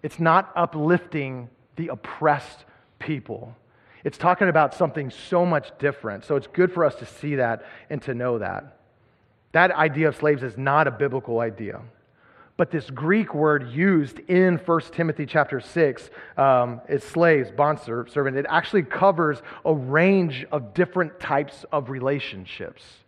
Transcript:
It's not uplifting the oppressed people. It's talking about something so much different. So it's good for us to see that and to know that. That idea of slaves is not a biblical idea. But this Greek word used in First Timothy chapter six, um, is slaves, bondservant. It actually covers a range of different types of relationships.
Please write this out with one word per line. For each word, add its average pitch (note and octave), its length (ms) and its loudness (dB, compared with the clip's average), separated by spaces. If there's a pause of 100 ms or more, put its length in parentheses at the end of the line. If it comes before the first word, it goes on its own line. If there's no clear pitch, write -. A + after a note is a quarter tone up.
It's D#3 180 -8
not E3 360 2
uplifting D3+ 920 -2 (280)
the E3 120 -8
oppressed - 760 -4 (320)
people. A#2 580 -10 (480)
It's - 140 -6
talking F3+ 300 2
about D3+ 260 2
something D3 360 -2
so F3 360 -2
much D#3 320 -2
different. A2+ 480 -6
So D3 100 0
it's - 120 -4
good F3+ 220 2
for E3+ 140 0
us C#3 120 2
to A#2 100 -16
see D3 300 -8
that A#2 280 -2 (240)
and D3 140 -8
to C3+ 100 -8
know A#2+ 260 -4
that. G2 380 -8 (760)
That F3 200 4
idea D#3 340 0
of D3 80 0
slaves D3 300 0
is A2+ 120 -8
not C#3 300 2
a C3+ 60 -2
biblical B2 480 -4
idea. G#2+ 400 -8 (760)
But F3 140 0
this D#3 180 -6
Greek D#3+ 460 0
word D3 380 2
used D#3+ 560 2
in F3+ 300 4
First E3 340 -2
Timothy D#3 340 -2
chapter C#3 340 0
six, D3 480 0 (280)
um, B2 520 2
is C#3+ 140 -2
slaves, D#3 480 2
bondservant. C#3 840 -2
It C#3+ 120 -2
actually E3 340 4
covers E3 600 2 (220)
a D#3 100 4
range D3+ 800 2
of A#2+ 200 -6
different F3 460 -2
types D3 540 -4
of C3+ 180 -4
relationships. B2 960 -8 (240)